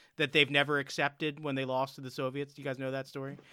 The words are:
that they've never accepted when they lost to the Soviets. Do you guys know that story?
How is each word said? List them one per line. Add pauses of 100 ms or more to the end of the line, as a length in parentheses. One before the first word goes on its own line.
(160)
that
they've
never
accepted
when
they
lost
to
the
Soviets.
Do
you
guys
know
that
story? (160)